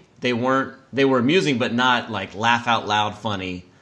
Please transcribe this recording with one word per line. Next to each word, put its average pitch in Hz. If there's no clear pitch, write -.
They 123
weren't, 131
they 135
were 131
amusing, 151
but 113
not, 120
like, 98
laugh 117
out 113
loud 107
funny, 92